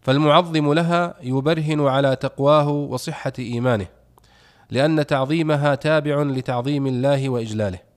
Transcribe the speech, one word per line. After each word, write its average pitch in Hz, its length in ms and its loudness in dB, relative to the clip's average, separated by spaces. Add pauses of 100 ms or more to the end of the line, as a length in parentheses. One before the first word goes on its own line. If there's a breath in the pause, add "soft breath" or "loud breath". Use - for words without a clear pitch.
فالمعظم 151 680 2
لها 170 500 0
يبرهن 151 580 -2
على 139 360 2
تقواه 143 520 2
وصحة 143 720 -6
إيمانه، 120 480 0 (840 soft breath)
لأن 147 360 2
تعظيمها 147 680 0
تابع 147 480 0
لتعظيم 135 640 -2
الله 135 420 0
وإجلاله 107 500 -4 (180)